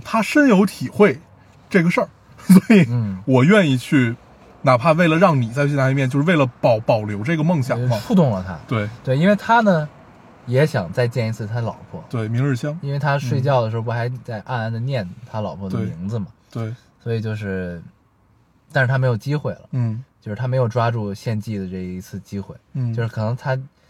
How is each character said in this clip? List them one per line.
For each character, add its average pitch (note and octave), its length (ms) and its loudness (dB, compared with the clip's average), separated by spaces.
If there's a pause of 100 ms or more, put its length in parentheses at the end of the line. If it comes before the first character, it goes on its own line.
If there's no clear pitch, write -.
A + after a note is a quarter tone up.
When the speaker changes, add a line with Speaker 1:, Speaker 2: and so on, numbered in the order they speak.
Speaker 1:
他 A3+ 160 -2
深 C#4+ 280 4
有 G3+ 180 6
体 - 240 -6
会 F#3 280 4 (520)
这 F#3 120 4
个 E3+ 80 2
事 B3 120 0
儿， - 60 -4 (160)
<laughs> - 200 -20
所 F#3+ 320 8
以 F3 140 8
Speaker 2:
嗯。 G#2 340 -4
Speaker 1:
我 B2+ 180 4
愿 F3+ 280 6
意 C3 80 2
去， B2 360 2 (460)
哪 C3 160 4
怕 D#3 160 2
为 E3+ 160 4
了 D#3 80 2
让 E3+ 240 4
你 A#2 80 -2
再 C#3 180 -2
见 C#3+ 80 -2
他 C3+ 160 2
一 C3+ 40 0
面， C3+ 160 0
就 C#3 100 0
是 D3+ 60 0
为 F3+ 100 2
了 D3 80 0 (160)
保-， A2+ 200 2
保 A2+ 240 0
留 G#2 180 -6
这 D#3+ 160 -2
个 D3+ 40 -2
梦 D#3+ 200 0
想 B2 180 -2
嘛。 B2 200 0
Speaker 2:
触 A#3+ 140 -4
动 D#3+ 160 4
了 F#2+ 160 -4
他。 F2+ 120 -10 (100)
Speaker 1:
对。 G#2+ 180 -2 (160)
Speaker 2:
对， C3 140 -2
因 E3 120 2
为 G#3 60 4
他 A3+ 260 2
呢， E3+ 280 2 (560)
也 B2+ 220 2
想 F#2+ 260 -4
再 B2 160 0
见 A#2 180 -4
一 A2+ 60 -4
次 A2+ 140 -8
他 A#2 160 -6
老 A2 100 -4 (180)
婆。 E2 200 -14
Speaker 1:
对， A2+ 180 -4
明 A#2+ 180 0
日 C#3 80 0
香。 D3 280 -6
Speaker 2:
因 C#3 100 -6
为 C#3+ 60 -4
他 C#3+ 200 0
睡 C3 220 -2
觉 C3+ 220 2
的 A2 80 -2
时 A#2 60 -4
候 A2+ 60 -4
不 A#2 80 -4
还 A#2+ 200 -4 (120)
在 A2 180 -10
暗 B2 200 -8
暗 A2 100 -4
地 A#2 80 -6
念 A#2 300 -4 (220)
他 A2 100 -6
老 F#2 160 -6
婆 F#2+ 140 -8
的 A#2 80 -4
名 F2+ 280 -6
字 A2+ 120 -4
嘛。 G2 100 -6
Speaker 1:
嗯。 - 80 -20 (140)
对。 A2+ 160 -8
对。 A2 80 -8 (280)
Speaker 2:
所 A#2 120 -4
以 A2+ 80 -2
就 A2 120 -4
是， F#2+ 480 -6 (880)
但 C3+ 140 0
是 A#2+ 40 0
他 C3+ 100 0
没 C3 80 2
有 A#2+ 100 0
机 C3+ 180 -4
会 C3+ 180 -4
了。 - 80 -14 (100)
Speaker 1:
嗯。 A#2+ 340 -4 (160)
Speaker 2:
就 A2 100 -12
是 G#2 60 -6
他 B2 100 -4
没 B2+ 100 -2
有 B2 120 2
抓 A#2 200 0
住 G#2+ 240 -2
献 G#2+ 280 -6
祭 G#2 180 -6
的 F#2+ 80 -6
这 F#2 120 -8
一 F#2 220 -8
次 F#2 200 -12
机 G2 180 -10
会。 - 160 -12 (200)
Speaker 1:
嗯。 A#2+ 200 -4
Speaker 2:
就 A#2 80 -2
是 A2+ 60 -2
可 A2 120 -6
能 A2+ 140 -2
他， C3 240 -4 (320)